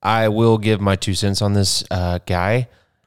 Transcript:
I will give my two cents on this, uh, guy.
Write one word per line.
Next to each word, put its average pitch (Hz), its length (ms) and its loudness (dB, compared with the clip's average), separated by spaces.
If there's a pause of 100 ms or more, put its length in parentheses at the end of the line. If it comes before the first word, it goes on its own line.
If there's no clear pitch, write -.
I 110 240 2
will 113 300 4
give 107 240 0
my 98 160 2
two 95 160 -4
cents 98 280 -2
on 101 120 0
this, 101 360 0
uh, 90 360 -2
guy. 101 420 0 (400)